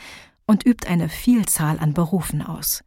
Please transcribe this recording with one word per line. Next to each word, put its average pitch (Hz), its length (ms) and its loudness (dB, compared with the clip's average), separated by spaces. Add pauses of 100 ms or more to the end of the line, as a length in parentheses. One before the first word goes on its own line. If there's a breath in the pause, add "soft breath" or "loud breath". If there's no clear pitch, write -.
(480 loud breath)
und 214 180 2
übt 240 220 2
eine 170 200 0
Vielzahl 165 680 0
an 151 160 0
Berufen 160 480 -2
aus. - 460 -6